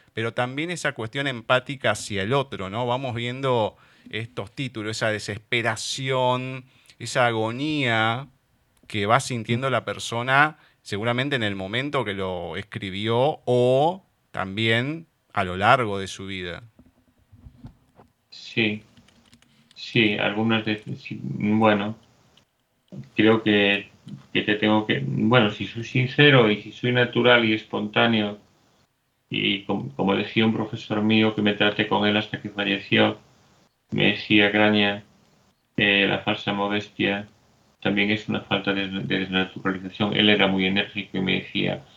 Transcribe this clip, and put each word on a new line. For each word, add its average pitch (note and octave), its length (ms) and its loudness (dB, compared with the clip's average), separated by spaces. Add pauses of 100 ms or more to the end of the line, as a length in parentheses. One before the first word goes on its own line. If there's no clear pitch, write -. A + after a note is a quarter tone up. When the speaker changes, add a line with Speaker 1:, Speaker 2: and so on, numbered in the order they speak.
(140)
Speaker 1:
pero A2+ 200 -4
también C3+ 360 -4
esa D3+ 220 -4
cuestión C3+ 340 -6
empática B2+ 640 0
hacia G2+ 300 -4
el G#2+ 100 -2
otro, B2+ 380 -2
¿no? A#2+ 160 -4
Vamos B2 280 -4
viendo B2 640 -2 (340)
estos A2 440 -10
títulos, A2 440 -6
esa A2+ 120 2
desesperación, B2+ 1500 -2 (340)
esa A#2+ 280 0
agonía A#2+ 1000 0 (580)
que G2+ 200 -4
va A#2+ 140 6
sintiendo A#2+ 500 -4
la A2+ 140 0
persona B2+ 760 0 (240)
seguramente A#2+ 540 -2
en A#2 60 0
el G2+ 140 -2
momento B2 480 -4
que G2+ 100 -4
lo F2 420 -4
escribió G#2 880 -2
o C3 600 2 (260)
también A2+ 760 -2 (260)
a G2+ 120 -2
lo F2+ 120 -4
largo G#2+ 420 4
de F#2+ 100 -6
su G2 180 -12
vida. F#2 380 -10 (1700)
Speaker 2:
Sí, A2 520 -4 (920)
sí, G#2+ 440 0
algunas G#2+ 460 0
veces, - 380 -6
sí, - 200 -10
bueno, G#2+ 760 2 (1160)
creo A2 280 4
que, G2+ 460 2 (440)
que A2 100 0
te G#2+ 140 0
tengo G#2+ 300 2
que, - 200 -2
bueno, G#2+ 440 4
si G2+ 160 -8
soy A#2 180 -10
sincero B2+ 640 6
y G#2 120 0
si G#2+ 100 -14
soy B2 200 -2
natural A#2+ 520 4
y A2 100 2
espontáneo, G#2+ 840 0 (920)
y G2+ 340 -2
com-, - 260 -4
como G2 260 0
decía A2 300 0
un A2 80 2
profesor A2 480 -4
mío A2 320 4
que G#2+ 80 -2
me G#2 120 2
traté G#2 340 0
con G#2 200 0
él G#2 80 2
hasta - 260 -4
que G2+ 80 -10
falleció, G#2 680 0 (760)
me G2+ 200 2
decía, G#2 380 4
Graña, G#2 540 2 (720)
eh, G2+ 320 4
la G2 120 0
falsa G#2 340 -4
modestia G2+ 760 -4 (520)
también G2+ 320 0
es G#2+ 160 -4
una G#2+ 140 -4
falta G2+ 320 -2
de, G2 140 -4
de G2 320 -4
desnaturalización. F#2+ 960 -4
Él G#2 140 4
era G2 180 4
muy F#2+ 180 0
enérgico G2 520 -4
y F#2+ 40 -2
me F#2 200 0
decía, F#2+ 420 -4 (120)